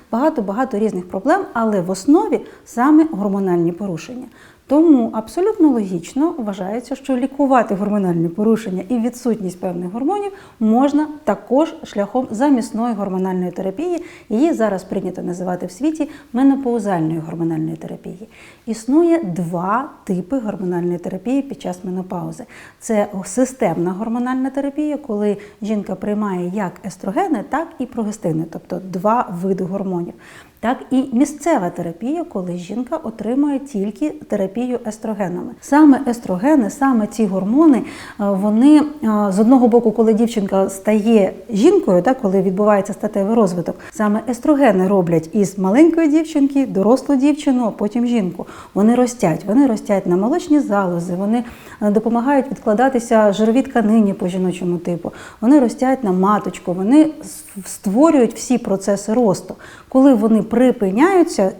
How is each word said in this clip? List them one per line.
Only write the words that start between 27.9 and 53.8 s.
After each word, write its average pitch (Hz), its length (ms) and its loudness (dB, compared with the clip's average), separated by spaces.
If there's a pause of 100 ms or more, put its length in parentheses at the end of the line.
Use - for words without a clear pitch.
тобто 180 280 -10 (120)
два 208 380 -2 (120)
види 185 220 -2
гормонів. 185 500 -6 (500)
Так 247 140 -2 (140)
і 254 200 0
місцева 277 580 0
терапія, 220 540 -6
коли 180 340 -6
жінка 214 460 -8
отримує 254 560 -2
тільки 208 500 -4
терапію 226 800 -4
естрогенами. 208 640 -6 (100)
Саме 285 460 6
естрогени, 233 640 0
саме 240 380 0
ці 214 180 -2
гормони, 214 520 4
е, 180 60 -2 (340)
вони, 214 600 4
е, 294 60 4 (480)
з 185 80 0
одного 247 280 6
боку, 226 240 4
коли 220 220 2
дівчинка 202 560 0
стає 214 640 2 (160)
жінкою, 226 520 4
так, 262 200 0
коли 196 200 2
відбувається 196 520 2
статевий 208 420 -2
розвиток, 180 400 0 (160)
саме 214 380 0
естрогени 240 580 2
роблять 170 460 2
із 202 260 0
маленької 311 480 4
дівчинки 277 580 2
дорослу 220 500 2
дівчину, 269 500 2
а 196 60 -2
потім 240 340 -2
жінку. 220 400 -2 (280)
Вони 214 220 4
ростять, 240 520 0
вони 262 200 4
ростять 202 400 0
на 175 100 2
молочні 294 420 2
залози, 180 560 -2
вони, 214 280 -2 (380)
е, 208 100 2
допомагають 233 600 2
відкладатися 226 840 2
жировій 220 280 2
тканині 214 520 2